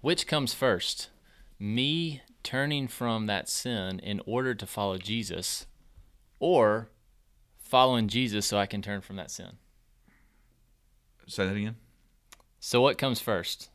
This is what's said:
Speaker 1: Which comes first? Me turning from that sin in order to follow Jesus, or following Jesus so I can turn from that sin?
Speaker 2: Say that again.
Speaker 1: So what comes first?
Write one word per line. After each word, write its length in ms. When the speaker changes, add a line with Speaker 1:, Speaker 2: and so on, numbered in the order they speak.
Speaker 1:
Which 260
comes 280
first? 560
Me 640
turning 460
from 380
that 220
sin 500
in 260
order 300
to 120
follow 320
Jesus, 680
or 520
following 500
Jesus 380
so 100
I 100
can 160
turn 200
from 140
that 160
sin? 260
Speaker 2:
Say 200
that 100
again. 200
Speaker 1:
So 220
what 180
comes 220
first? 540